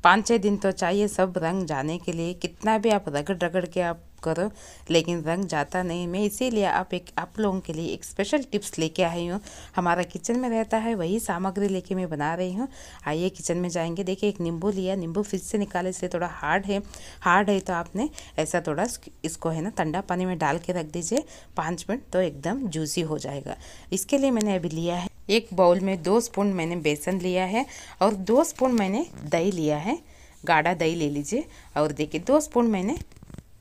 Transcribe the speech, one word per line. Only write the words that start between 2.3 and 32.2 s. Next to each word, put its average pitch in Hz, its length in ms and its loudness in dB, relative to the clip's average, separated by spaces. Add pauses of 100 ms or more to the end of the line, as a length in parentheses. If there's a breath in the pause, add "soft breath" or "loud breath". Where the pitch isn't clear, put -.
कितना 214 420 0
भी 220 120 4
आप 202 180 4
रगड़ 147 300 0
रगड़ 175 280 0
के 170 160 -2
आप 170 200 -2 (220)
करो, 165 260 0 (400 loud breath)
लेकिन 165 320 4
रंग 170 220 0
जाता 160 380 0
नहीं। 175 240 -2
मैं 185 160 0
इसीलिए 208 420 2
आप 180 300 0
एक, 175 120 -6 (120)
आप 175 200 -6
लोगों 196 220 0
के 170 120 -8
लिए 156 220 -4
एक - 100 -10
स्पेशल 254 380 0
टिप्स - 360 -4
लेके 160 240 0
आई 170 240 0
हूँ। 185 140 -4 (360 loud breath)
हमारा 175 280 2
किचन 233 360 -2
में 254 80 -2
रहता 226 300 0
है, 226 160 0
वही 185 260 0
सामग्री 190 480 -2
लेके 190 260 -2
मैं 185 160 -2
बना 151 240 -2
रही 180 200 -2
हूँ। 247 140 -2 (380 loud breath)
आइए 160 240 0
किचन 175 280 -2
में 180 100 0
जाएंगे। 170 360 -2
देखिए, 196 260 0
एक 202 100 -8
नींबू 170 300 0
लिया, 190 260 0
नींबू 170 260 -2
फ्रिज 190 200 -4
से - 160 -4
निकाले, 185 320 -2
इसलिए 180 240 -4
थोड़ा 175 140 0
हार्ड 175 380 0
है। 202 160 0 (380 loud breath)
हार्ड 190 300 6
है 196 100 4
तो 190 120 -4
आपने 170 360 -2 (300 loud breath)
ऐसा 160 280 0
थोड़ा 156 160 0
इस-, - 260 -6 (160)
इसको 160 240 -4
है 160 140 -2
ना 202 100 -2
ठंडा 160 300 0
पानी 185 240 0
में 185 120 0
डाल 151 200 2
के 175 140 -4
रख 170 160 -2
दीजिए 175 360 -2 (320 loud breath)
पाँच 170 340 -4
मिनट, 254 200 -2
तो 185 100 2
एकदम 175 480 -2
जूसी 156 340 -2
हो 151 160 -2
जाएगा। - 380 -6 (360 loud breath)
इसके 226 260 0
लिए 269 120 4
मैंने 214 260 2
अभी 175 140 -2
लिया 170 260 -2
है 175 160 -6 (180)
एक 226 240 2
बाउल 175 260 6
में 190 220 -2
दो 196 180 4
स्पून 202 320 0
मैंने 170 260 -2
बेसन 156 420 0
लिया 185 260 0
है 220 180 0 (380 loud breath)
और 208 120 4 (100)
दो 233 200 6
स्पून 262 280 0
मैंने 214 340 2 (180)
दही 165 280 2
लिया 151 260 0
है, 220 200 -2 (460 loud breath)
गाढ़ा 160 300 4
दही 165 200 2
ले 156 160 2
लीजिए। 147 340 -2 (320 loud breath)
और 151 160 2
देखिए, 151 300 -2